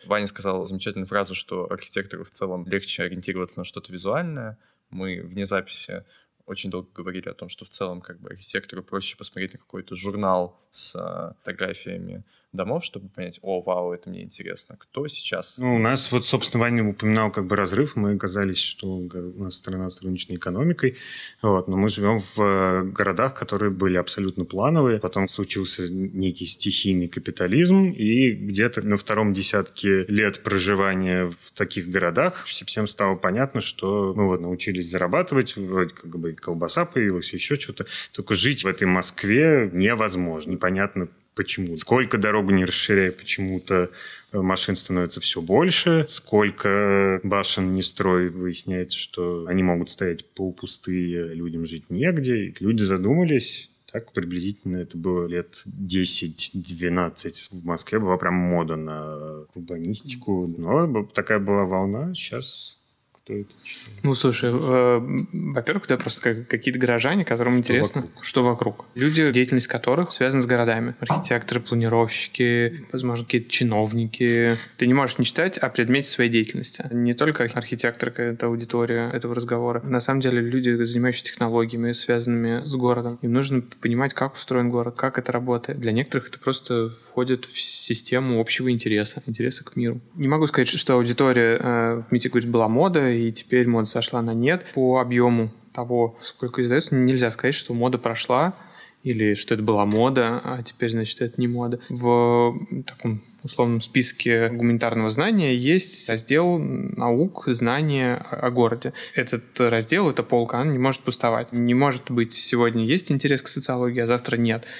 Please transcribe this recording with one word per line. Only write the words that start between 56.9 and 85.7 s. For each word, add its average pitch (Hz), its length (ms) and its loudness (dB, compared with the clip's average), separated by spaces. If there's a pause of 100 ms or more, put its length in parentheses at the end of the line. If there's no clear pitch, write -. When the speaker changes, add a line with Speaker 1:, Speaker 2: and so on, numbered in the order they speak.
Speaker 2:
В 90 160 -14
Москве 87 320 -2
была 92 200 2
прям 90 160 0
мода 87 420 0
на 78 680 -10 (100)
урбанистику. 90 920 -6
Но 85 400 0
б-, 110 260 -2
такая 104 280 0
была 101 240 2
волна. 98 500 -2
Щас - 640 -10 (460)
кто 104 100 -10
это 104 180 -10 (100)
читает? - 400 -18
Speaker 3:
Ну, 139 120 4
слушай, 123 360 2
э, - 20 2
м, 127 1000 2
во-первых, 151 300 -2
это 131 120 2
просто - 260 -4
как, 117 260 0
какие-то 123 320 -2
горожане, 127 440 2
которым 120 280 2
Speaker 2:
Что 123 80 6
Speaker 3:
интересно, 120 400 2
Speaker 2:
вокруг? - 240 -10
Speaker 3:
что - 180 2
вокруг. 117 420 0 (120)
Люди, 151 340 4
деятельность 127 380 4
которых 165 420 0
связана 131 320 2
с 120 40 0
городами. 117 520 2
Архитекторы, 120 640 -2
планировщики, 117 1300 2
возможно, 120 320 -2
какие-то 120 240 0
чиновники. 117 1040 2 (260)
Ты 127 120 2
не 127 60 6
можешь 135 240 2
не - 60 4
читать 185 320 0
о 131 120 0
предмете 127 400 2
своей 120 220 2
деятельности. - 600 0
Не 120 240 2
только 147 300 2
арх-, 113 100 -4
архитектор — 120 640 -2
это 120 300 -2
аудитория 117 640 0
этого 120 240 -4
разговора. 120 480 -2
На 127 160 0
самом 135 200 0
деле 123 200 2
люди, 120 420 0
занимающиеся 120 440 0
технологиями, 117 640 0
связанными 117 760 0
с 147 80 -4
городом, 120 480 0
им 117 100 0
нужно 135 300 2 (180)
понимать, 123 340 0
как 135 200 -2
устроен 123 340 0
город, 120 280 -2
как 131 220 -2
это 123 120 -2
работает. 123 480 -2